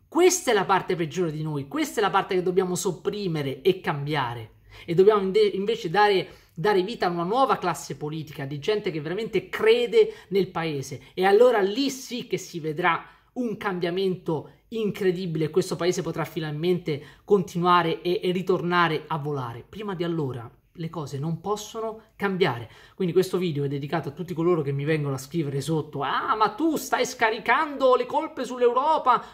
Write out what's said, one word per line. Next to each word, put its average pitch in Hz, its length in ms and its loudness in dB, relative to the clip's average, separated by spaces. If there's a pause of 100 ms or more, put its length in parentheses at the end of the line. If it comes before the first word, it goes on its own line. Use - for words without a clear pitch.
Questa 330 440 4
è - 20 4
la 190 100 2
parte 185 320 0
peggiore 165 360 -2
di 156 100 -6
noi, 147 260 -4
questa 285 320 -4
è - 20 2
la 196 80 2
parte 190 260 0
che 185 60 2
dobbiamo 180 320 0
sopprimere 170 880 -4
e 190 200 2
cambiare. 143 720 -4 (340)
E 170 80 -4
dobbiamo 196 260 8
inde-, 190 200 2
invece 202 500 0
dare, 196 380 4 (260)
dare 190 280 2
vita 220 240 -4
a - 40 0
una 170 140 -2
nuova 214 340 2
classe 165 380 -4
politica, 151 500 -8
di 143 120 -8
gente 208 320 -2
che 156 100 -6
veramente 185 480 -4
crede 220 680 4 (140)
nel 185 200 2
paese. 151 540 -6 (100)
E 185 140 0
allora 226 340 6
lì 214 300 0
sì - 360 -10
che 180 120 -4
si - 220 -10
vedrà 165 440 -2 (280)
un 240 240 -4
cambiamento 180 960 -4 (160)
incredibile 185 800 -2
e 151 40 -8
questo 180 240 0
paese 170 280 -2
potrà 160 220 -4
finalmente 160 760 -4 (220)
continuare 175 760 2
e, 180 220 -2
e 185 80 0
ritornare 175 800 0
a 160 100 -4
volare. 135 500 -6
Prima 202 280 -10
di 170 80 -4
allora 135 440 -4 (260)
le 160 140 -10
cose 147 300 -8
non 165 220 -4
possono 214 600 -6 (160)
cambiare. 170 540 -2 (240)
Quindi 180 180 -2
questo 185 240 2
video 156 280 -2
è 139 40 -2
dedicato 147 400 -4
a 139 40 -8
tutti 180 200 -10
coloro 165 300 2
che 139 100 -2
mi 139 120 -4
vengono 143 320 -2
a - 20 -10
scrivere 143 420 -4
sotto: 147 420 -4
"Ah, 143 340 0
ma 427 140 4
tu 311 260 0
stai 247 280 0
scaricando 247 920 2
le 240 100 0
colpe 294 380 -4
sull'Europa!" 254 800 2 (100)